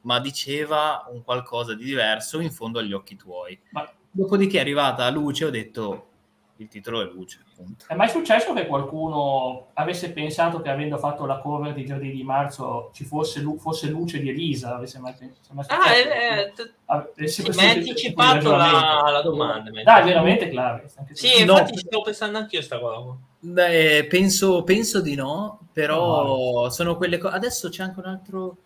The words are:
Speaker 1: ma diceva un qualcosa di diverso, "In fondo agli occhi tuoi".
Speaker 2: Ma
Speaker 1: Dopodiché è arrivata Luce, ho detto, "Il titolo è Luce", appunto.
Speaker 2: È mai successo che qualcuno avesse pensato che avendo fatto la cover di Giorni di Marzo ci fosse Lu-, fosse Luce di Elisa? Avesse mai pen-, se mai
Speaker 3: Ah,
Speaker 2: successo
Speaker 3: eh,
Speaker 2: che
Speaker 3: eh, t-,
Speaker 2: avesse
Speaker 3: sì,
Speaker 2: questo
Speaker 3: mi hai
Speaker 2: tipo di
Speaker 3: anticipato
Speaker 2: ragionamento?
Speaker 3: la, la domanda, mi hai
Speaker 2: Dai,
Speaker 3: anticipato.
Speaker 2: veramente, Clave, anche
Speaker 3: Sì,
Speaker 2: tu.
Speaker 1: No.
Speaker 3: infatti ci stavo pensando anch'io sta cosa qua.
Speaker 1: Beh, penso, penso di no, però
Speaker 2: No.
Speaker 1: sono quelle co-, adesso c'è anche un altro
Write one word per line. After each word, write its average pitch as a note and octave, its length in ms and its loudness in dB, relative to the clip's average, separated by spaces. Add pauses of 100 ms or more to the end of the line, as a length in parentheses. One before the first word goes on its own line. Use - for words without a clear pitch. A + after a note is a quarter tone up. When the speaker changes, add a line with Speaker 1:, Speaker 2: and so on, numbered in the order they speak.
Speaker 1:
ma B2 180 0
diceva D3 920 -4
un A#2+ 100 -16
qualcosa A#2+ 520 -6
di A2+ 100 -12
diverso, A#2 560 -2
"In E3 100 -4
fondo A#2 280 -10
agli G#2 140 -6
occhi G2 240 -12
tuoi". F2+ 420 -14 (120)
Speaker 2:
Ma D3+ 180 -10 (260)
Speaker 1:
Dopodiché F#3+ 440 0
è - 20 2
arrivata C3 480 0
Luce, D3 380 -2
ho D3 40 -2
detto, G#2+ 580 -10 (480)
"Il A2 120 -20
titolo A2 320 -8
è G2 40 -4
Luce", F2+ 460 -16
appunto. F#2 380 -20
Speaker 2:
È D#3+ 60 -6
mai G#3 160 2
successo E4 420 2
che G3 140 -2
qualcuno C#3 1080 -4
avesse E3+ 380 -6
pensato D#3+ 480 -2
che D3 80 -6
avendo D3 300 -4
fatto D3 260 -4
la C3+ 140 -4
cover D3 340 -6
di C3+ 140 -10
Giorni C3+ 240 -8
di C3 120 -10
Marzo C3+ 680 -4
ci - 120 -14
fosse D#3 360 -4
Lu-, D3 180 -4
fosse D#3+ 300 -6
Luce E3 320 -6
di C#3 80 -4
Elisa? B2+ 460 -6
Avesse B2 240 -12
mai B2+ 200 -14
pen-, B2+ 220 -20
se - 140 -20
mai C#3 140 -10
Speaker 3:
Ah, C4+ 80 0
Speaker 2:
successo B3+ 320 6
Speaker 3:
eh, A#3 40 -2
Speaker 2:
che A#3 280 0
Speaker 3:
eh, G3+ 120 -6
t-, A#3 200 -16 (140)
Speaker 2:
avesse D3+ 480 -4
Speaker 3:
sì, - 100 -6
Speaker 2:
questo - 180 2
Speaker 3:
mi G#3+ 60 8
hai A#3 60 6
Speaker 2:
tipo - 100 0
di B3+ 60 -6
Speaker 3:
anticipato B3 600 2
Speaker 2:
ragionamento? E3+ 260 6 (280)
Speaker 3:
la, D3 60 4
la D3 120 2
domanda, D3 480 -2
mi G#3+ 80 -12
hai - 60 -8
Speaker 2:
Dai, A3 100 12
Speaker 3:
anticipato. F3+ 120 10
Speaker 2:
veramente, F3+ 440 4
Clave, B2 460 -4
anche - 180 -16
Speaker 3:
Sì, - 140 0 (100)
Speaker 2:
tu. F3+ 60 8
Speaker 1:
No. F#3 80 8
Speaker 3:
infatti - 260 6
ci - 80 -12
stavo G#3+ 160 -2
pensando G#3+ 360 -6
anch'io G#3+ 220 -6
sta B2+ 180 -10
cosa A#2 220 -6
qua. B2+ 160 -12 (220)
Speaker 1:
Beh, E3 680 4
penso, F#3+ 540 4
penso G3+ 380 2
di D3+ 140 -2
no, D#3+ 460 -6 (120)
però D3 920 2
Speaker 2:
No. B2+ 60 -2
Speaker 1:
sono E3+ 260 -2
quelle F3 220 -2
co-, F3+ 100 -4
adesso F#3+ 420 -4
c'è F#3+ 120 -10
anche F#3 180 -8
un F#3 60 -14
altro F#3 600 -10